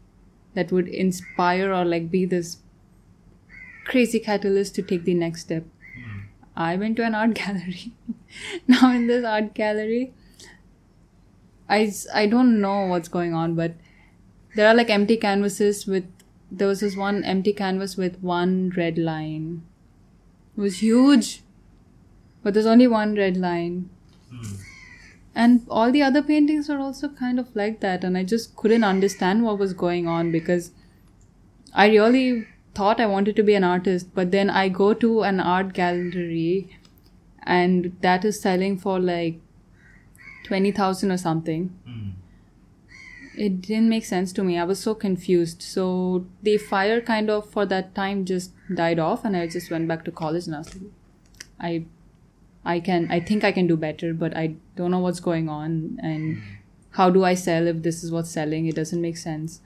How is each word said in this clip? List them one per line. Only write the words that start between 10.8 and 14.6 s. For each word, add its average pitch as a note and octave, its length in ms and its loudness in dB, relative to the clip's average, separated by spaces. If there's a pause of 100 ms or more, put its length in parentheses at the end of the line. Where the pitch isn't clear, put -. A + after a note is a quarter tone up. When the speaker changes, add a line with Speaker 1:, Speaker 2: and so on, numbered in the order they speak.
Speaker 1:
I G#3 140 4
s-, G#3 300 -4
I G#3 140 2
don't A#3 340 6
know G3 260 0
what's F3 200 -2
going E3+ 260 -2
on, E3 220 0
but E3 180 -2 (840)
there G#3+ 120 6